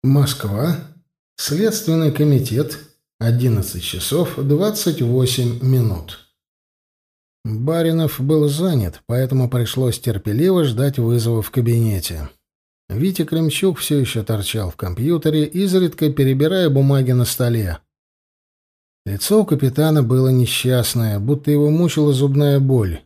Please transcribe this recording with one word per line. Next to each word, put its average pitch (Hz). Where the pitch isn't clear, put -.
Москва. 135
Следственный 165
комитет. 147
Одиннадцать 113
часов -
двадцать 165
восемь 123
минут. 113
Баринов 160
был 147
занят, 143
поэтому 127
пришлось 123
терпеливо 139
ждать 135
вызова 117
в 101
кабинете. 110
Витя 165
Климчук 160
все 147
еще 120
торчал 104
в -
компьютере, 151
изредка 180
перебирая 147
бумаги 135
на 123
столе. 113
Лицо 143
у -
капитана 147
было 127
несчастное, 120
будто 143
его 147
мучила 151
зубная 139
боль. 120